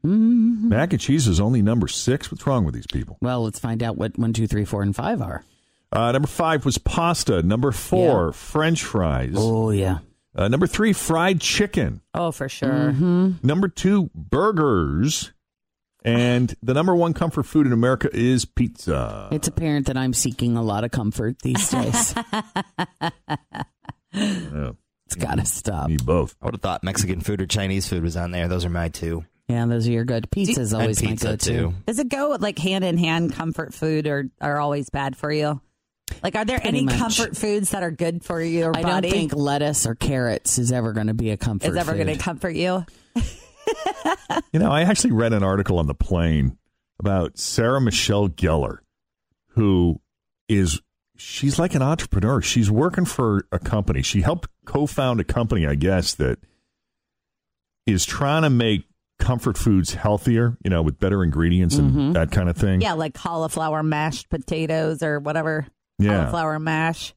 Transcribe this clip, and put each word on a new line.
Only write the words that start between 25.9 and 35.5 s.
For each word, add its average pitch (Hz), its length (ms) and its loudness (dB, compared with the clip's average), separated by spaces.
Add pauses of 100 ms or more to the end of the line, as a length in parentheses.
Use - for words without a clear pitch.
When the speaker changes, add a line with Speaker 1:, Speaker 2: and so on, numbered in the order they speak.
Speaker 2:
both. 69 440 0
Speaker 4:
I - 40 -14
would 82 100 -4
have 101 60 -10
thought 95 220 -4
Mexican 90 380 -2
food 101 200 -4
or 95 40 0
Chinese 95 420 -2
food 87 160 -2
was 85 120 -2
on 87 160 -4
there. 87 160 -2
Those 90 180 -2
are 87 40 -2
my 85 200 -2
two. 82 360 -6 (220)
Speaker 1:
Yeah, 117 180 -2
those 117 220 0
are 120 40 0
your 117 140 0
good. 117 260 -4
Pizza's 170 400 -2
Speaker 4:
And 110 100 -2
Speaker 1:
always 110 220 0
my 107 80 0
Speaker 4:
pizza, 113 200 -4
Speaker 1:
go-to. 107 60 -4 (120)
Speaker 4:
too. 117 240 -2 (120)
Speaker 3:
Does 226 140 -4
it 277 80 -2
go, 277 320 -2
like, 208 180 -4
hand 185 280 -2
in 170 120 0
hand, 165 360 0
comfort 160 400 -6
food 156 340 -2
are, 143 180 -2 (140)
are 147 200 -2
always 147 300 -2
bad 139 280 -4
for 151 140 -4
you? 151 280 -2 (640)